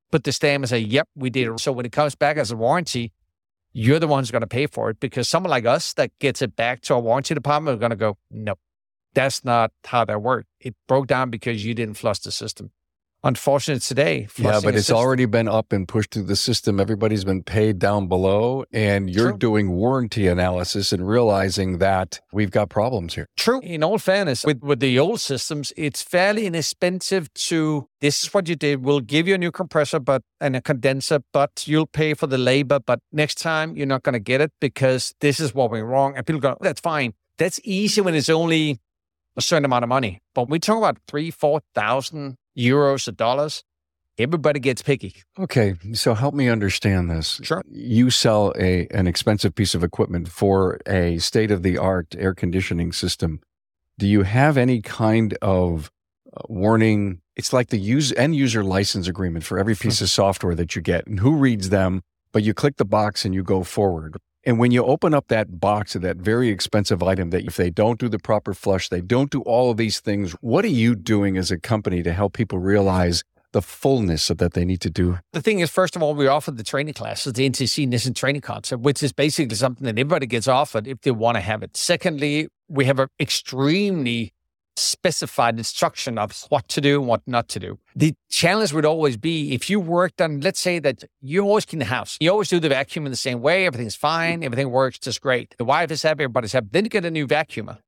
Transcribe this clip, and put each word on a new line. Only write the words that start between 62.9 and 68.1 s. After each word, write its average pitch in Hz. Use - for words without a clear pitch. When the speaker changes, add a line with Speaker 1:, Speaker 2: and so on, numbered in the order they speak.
Speaker 2:
and 95
you 95
go 95
forward. 85
And 120
when 120
you 123
open 156
up 147
that 101
box 104
of 98
that 87
very 110
expensive 98
item, 92
that 87
if -
they 90
don't 107
do 123
the 104